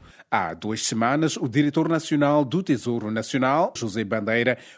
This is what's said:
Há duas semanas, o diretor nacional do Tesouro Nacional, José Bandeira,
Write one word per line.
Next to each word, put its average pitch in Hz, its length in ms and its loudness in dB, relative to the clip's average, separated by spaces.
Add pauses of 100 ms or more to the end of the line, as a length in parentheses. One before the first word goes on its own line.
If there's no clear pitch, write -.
(320)
Há 90 220 0
duas 107 320 -6
semanas, 135 520 0
o 147 100 -4
diretor 147 420 2
nacional 147 560 2
do 160 160 -2
Tesouro 117 480 -2
Nacional, 131 680 0
José 110 280 -4
Bandeira, 113 540 0 (200)